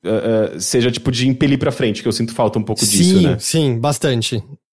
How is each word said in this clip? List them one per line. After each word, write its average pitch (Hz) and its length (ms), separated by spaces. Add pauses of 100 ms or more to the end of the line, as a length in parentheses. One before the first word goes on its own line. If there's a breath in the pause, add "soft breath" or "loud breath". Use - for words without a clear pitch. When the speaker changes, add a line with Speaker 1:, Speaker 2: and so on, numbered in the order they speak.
Speaker 1:
é, 110 540
é, 82 40
seja, 120 300
tipo, 131 220
de 123 160
impelir 135 320
pra 139 140
frente, 110 280
que - 60
eu 113 60
sinto 113 200
falta 113 240
um 110 60
pouco 107 220
Speaker 2:
Sim, 147 120
Speaker 1:
disso, 185 240
né? 139 160
Speaker 2:
sim, 139 400
bastante. 123 640 (320)